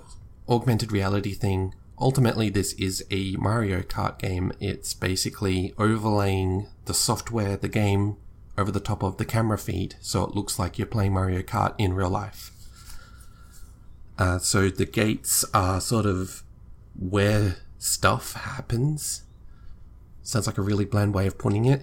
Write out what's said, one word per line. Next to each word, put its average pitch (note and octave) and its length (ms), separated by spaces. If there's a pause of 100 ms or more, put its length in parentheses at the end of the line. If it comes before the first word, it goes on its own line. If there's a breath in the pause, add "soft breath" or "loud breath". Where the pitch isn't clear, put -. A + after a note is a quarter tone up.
(480)
augmented A#2 440
reality G2+ 420
thing, F#2+ 400 (240)
ultimately B2 520
this G2 240
is F#2+ 360
a F#2+ 260
Mario G2 460
Kart - 360
game. F#2 420
It's - 340
basically F#2 840
overlaying G#2 880 (200)
the F2 80
software, G#2+ 640
the - 120
game, G2+ 480 (420)
over G2+ 140
the G2+ 80
top - 220
of G2 160
the G#2+ 60
camera A2+ 320
feed, - 440
so - 240
it - 100
looks G2+ 240
like F2 180
you're G#2 100
playing G2 280
Mario F#2 280
Kart G2+ 360
in F#2+ 160
real F#2 160
life. G2+ 400 (1700 soft breath)
Uh, F#2 200
so G2 300
the F#2 160
gates - 600 (100)
are F#2 260
sort A2 260
of F#2 360 (560)
where G2+ 580 (220)
stuff - 560
happens. - 880 (1000 soft breath)
Sounds G#2+ 240
like - 120
a G2 40
really G#2 220
bland G2+ 300
way F#2+ 120
of - 120
putting G#2+ 260
it. C3+ 180